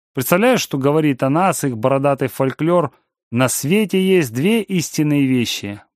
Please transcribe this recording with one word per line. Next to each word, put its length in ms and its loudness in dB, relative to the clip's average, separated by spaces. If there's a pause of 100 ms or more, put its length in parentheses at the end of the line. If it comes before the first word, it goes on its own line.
(140)
Представляешь, 460 2
что 180 -6
говорит 440 0
о 80 0
нас 340 0
их 120 -4
бородатый 520 0
фольклор? 640 -2 (380)
«На 180 2
свете 520 0
есть 320 2
две 300 0
истинные 640 0
вещи: 560 -2 (140)